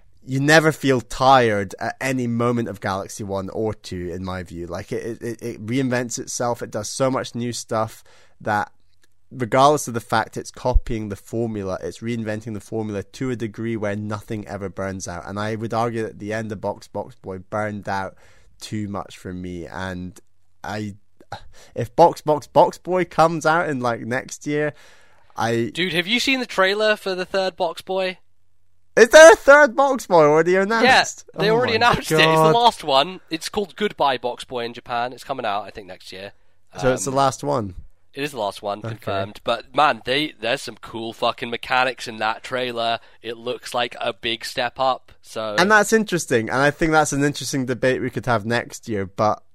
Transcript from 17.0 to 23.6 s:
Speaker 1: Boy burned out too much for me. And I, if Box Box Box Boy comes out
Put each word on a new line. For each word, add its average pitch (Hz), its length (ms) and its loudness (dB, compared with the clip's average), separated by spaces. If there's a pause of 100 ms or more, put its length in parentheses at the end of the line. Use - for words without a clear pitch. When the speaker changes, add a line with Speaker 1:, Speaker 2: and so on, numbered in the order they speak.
Speaker 1:
Boy 95 220 -12
burned 104 500 -6
out 98 260 -6 (460)
too 104 280 -6
much 101 300 -10
for 95 140 -12
me. 90 340 -10
And 90 540 -10 (420)
I, 104 320 -8 (800)
if 117 220 -6
Box 160 240 6
Box 147 260 -2
Box - 320 2
Boy 180 280 -2
comes 160 400 2
out 160 220 2